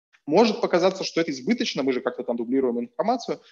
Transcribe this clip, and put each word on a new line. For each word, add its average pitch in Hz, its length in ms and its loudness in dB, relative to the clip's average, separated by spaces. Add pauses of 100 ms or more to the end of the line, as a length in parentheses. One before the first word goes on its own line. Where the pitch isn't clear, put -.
(280)
Может 208 320 4
показаться, 185 440 2
что - 180 -2
это 165 80 -2
избыточно, 143 540 -2
мы 131 100 2
же 120 80 -2
как-то 123 220 -6
там 120 120 -2
дублируем 120 440 0
информацию, 180 600 -4 (100)